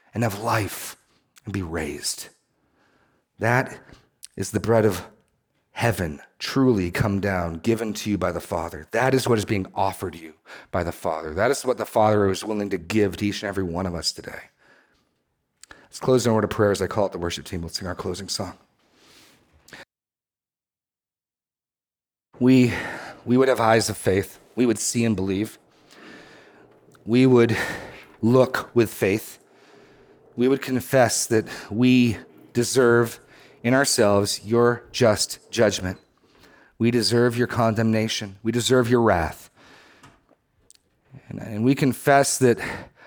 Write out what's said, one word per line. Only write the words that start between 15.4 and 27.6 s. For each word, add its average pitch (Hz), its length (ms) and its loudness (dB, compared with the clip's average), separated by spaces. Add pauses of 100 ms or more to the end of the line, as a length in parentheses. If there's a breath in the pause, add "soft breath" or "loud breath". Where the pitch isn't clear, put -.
Let's - 300 -20
close 123 280 2
in 120 40 2
a 110 40 2
word 107 100 2
of 98 60 -4
prayer 104 200 2
as 98 100 -2
I 92 60 -2
call 98 200 -2
out - 60 -6
the 90 60 -10
worship 85 260 -6
team. 87 160 -8
We'll 82 100 -10
sing 95 180 -10
our 87 80 -8
closing 92 320 -10
song. 92 280 -8 (3750 loud breath)
We, 127 340 6 (520 loud breath)
we 123 120 2
would 131 120 4
have 120 120 2
eyes 113 300 4
of 101 60 -4
faith. - 420 -2 (160)
We 123 120 2
would 113 120 2
see - 260 -2
and 113 120 0
believe. 95 420 -4 (1500 loud breath)
We 123 220 4
would 117 300 6 (680 loud breath)